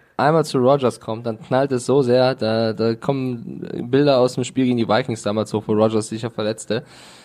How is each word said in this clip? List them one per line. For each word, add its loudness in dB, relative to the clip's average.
einmal 2
zu -2
Rodgers 2
kommt, -8
dann -6
knallt -2
es -2
so 4
sehr, 2
da, -2
da 0
kommen -6
Bilder 4
aus 2
dem -2
Spiel -2
gegen 2
die 0
Vikings 0
damals -2
hoch, -2
wo -2
Rodgers 2
sich -6
ja -6
verletzte. -4